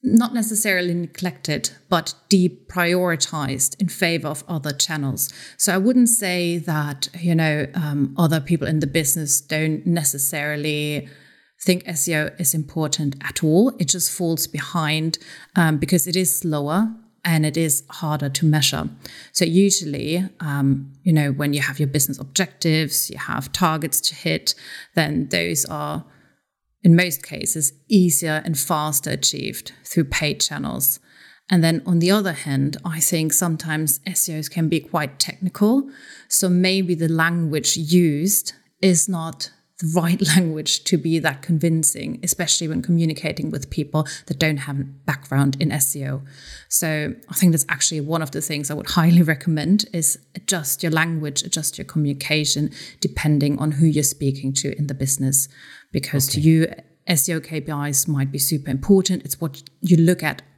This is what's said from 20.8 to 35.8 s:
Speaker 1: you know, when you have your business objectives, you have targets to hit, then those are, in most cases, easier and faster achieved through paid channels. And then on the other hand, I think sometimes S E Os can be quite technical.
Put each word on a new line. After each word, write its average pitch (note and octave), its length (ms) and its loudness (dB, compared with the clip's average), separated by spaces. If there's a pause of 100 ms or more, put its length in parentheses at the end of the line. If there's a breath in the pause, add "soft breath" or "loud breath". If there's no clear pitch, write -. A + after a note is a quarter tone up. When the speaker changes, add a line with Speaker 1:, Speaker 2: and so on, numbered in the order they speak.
Speaker 1:
you F3 100 4
know, D3 180 4
when C#3+ 220 0
you C#3+ 80 0
have C#3 180 -4
your D3 80 2
business C#3 320 -2
objectives, D#3+ 920 -2
you - 80 -14
have - 360 -6
targets D#3+ 480 0
to - 120 -2
hit, - 420 -4 (380 loud breath)
then D3+ 360 0
those E3+ 340 0
are, D3+ 400 -6 (800 soft breath)
in E3 120 10
most F3+ 280 2
cases, - 500 -4 (160)
easier E3 560 4
and D#3 140 -2
faster D3+ 500 -2
achieved - 600 -4 (120)
through - 200 0
paid D3 360 -2
channels. C#3+ 600 -4 (500 loud breath)
And F3 140 6
then E3 240 2
on F3+ 100 2
the F3 140 4
other G3 220 2
hand, C#3 520 -2
I D#3+ 140 -6
think D#3+ 340 0
sometimes D#3 720 -2
S - 240 -4
E D#3+ 80 -8
Os D3+ 100 -8
can E3 220 -2
be D#3+ 120 0
quite D3 360 -6
technical. G#3+ 720 0 (380 loud breath)